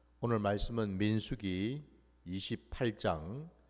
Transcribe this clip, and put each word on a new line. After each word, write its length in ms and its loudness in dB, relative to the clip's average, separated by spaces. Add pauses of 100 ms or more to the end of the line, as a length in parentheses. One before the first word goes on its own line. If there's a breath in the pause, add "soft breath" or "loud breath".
(200 soft breath)
오늘 180 2
말씀은 600 0
민수기 880 0 (420)
이십팔 720 -4
장 520 -2 (200)